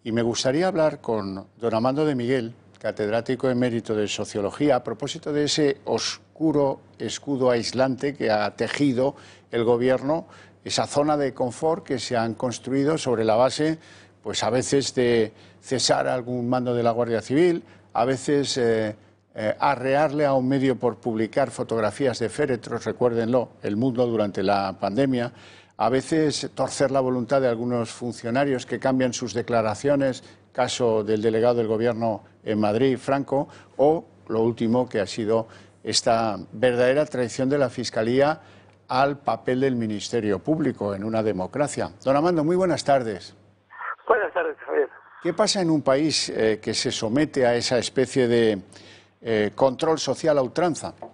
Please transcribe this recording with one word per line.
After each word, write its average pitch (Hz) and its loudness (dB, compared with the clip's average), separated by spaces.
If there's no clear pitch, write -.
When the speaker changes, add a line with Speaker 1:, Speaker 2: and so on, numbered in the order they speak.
Speaker 1:
Y 117 -6
me 117 0
gustaría 127 0
hablar 156 0
con 98 -6
don 117 -2
Amando 131 0
de 151 0
Miguel, 120 -2
catedrático 113 -2
emérito 120 0
de 107 0
Sociología, 107 0
a - -4
propósito 143 -8
de 147 0
ese 143 0
oscuro 139 -2
escudo 127 -2
aislante 123 0
que 117 0
ha 104 0
tejido 127 0
el 117 0
gobierno, 131 2
esa 113 -2
zona 147 0
de 139 -2
confort 160 -2
que 131 -4
se - -4
han 113 0
construido 135 -2
sobre 117 0
la 107 4
base, 147 2
pues, 101 -4
a 107 0
veces 127 0
de 120 2
cesar 135 0
algún 123 -2
mando 123 0
de 120 0
la 117 4
Guardia 113 0
Civil, 170 2
a 113 2
veces, 135 0
eh, 113 0
eh, 107 -2
arrearle 139 0
a 139 2
un 127 2
medio 135 2
por 110 -2
publicar 113 0
fotografías 117 -2
de 117 -2
féretros, 120 -4
recuérdenlo, 117 0
El 104 -2
Mundo 123 2
durante 104 0
la 98 0
pandemia, 120 0
a 110 2
veces 139 0
torcer 131 0
la 135 2
voluntad 127 0
de 131 2
algunos 120 -2
funcionarios 123 -2
que 117 -6
cambian 131 0
sus 117 -6
declaraciones, 120 0
caso 117 0
del 104 0
delegado 113 2
del 117 0
gobierno 113 0
en 107 -2
Madrid, 113 2
Franco, 139 -2
o 151 2
lo 110 0
último 117 2
que 113 -2
ha 98 0
sido 113 -2
esta 113 0
verdadera 123 2
traición 131 -2
de 147 2
la 131 2
Fiscalía 127 0
al 139 0
papel 127 -2
del 135 2
Ministerio 107 -2
Público 127 -2
en 95 -8
una 110 -2
democracia. 107 -2
Don 135 2
Amando, 160 2
muy 165 2
buenas 180 0
tardes. 117 0
Speaker 2:
Buenas 190 0
tardes, 165 -4
Javier. 147 -2
Speaker 1:
¿Qué 170 -2
pasa 202 0
en 170 2
un 156 2
país, 139 0
eh, 110 0
que 113 -4
se 123 -2
somete 135 0
a 120 4
esa 120 0
especie 127 0
de, 113 4
eh, 107 0
control 135 2
social 147 0
a 139 2
ultranza? 147 -2